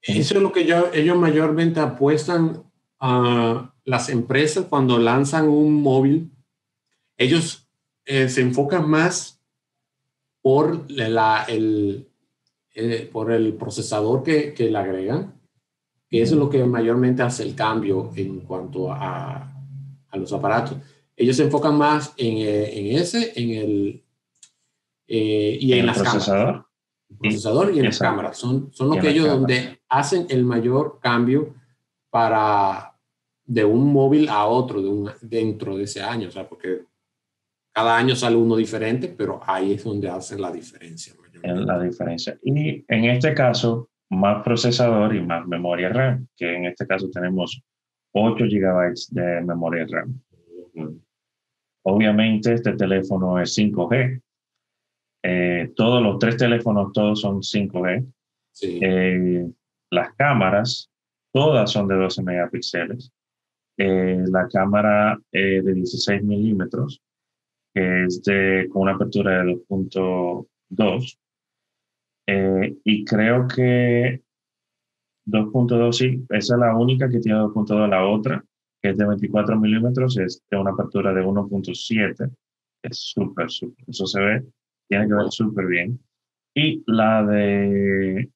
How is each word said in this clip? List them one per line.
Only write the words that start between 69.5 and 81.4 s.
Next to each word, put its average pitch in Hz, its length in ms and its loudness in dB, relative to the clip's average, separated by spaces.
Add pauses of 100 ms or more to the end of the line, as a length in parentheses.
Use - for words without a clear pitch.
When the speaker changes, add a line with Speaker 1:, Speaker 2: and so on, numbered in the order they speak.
Speaker 2:
dos 87 140 -6
punto 92 800 -4 (220)
dos. 104 500 -2 (1080)
Eh, 95 560 0
y 107 220 0
creo 117 420 0
que 123 720 0 (1040)
dos 107 260 0
punto 120 260 2
dos, 120 200 2
sí, 127 320 0
esa 107 260 0
es 120 40 2
la 117 160 2
única 127 340 2
que 120 100 0
tiene 110 200 0
dos 107 140 0
punto 107 220 0
dos. 107 140 2
La 95 160 2
otra, 107 380 0 (380)
que 101 80 0
es 95 80 -2
de 104 100 2
veinticuatro 104 520 0
milímetros, 120 580 2
es 92 340 -4
de 101 60 -2
una 98 140 -2
apertura 95 420 -2
de 92 100 2
uno 98 240 0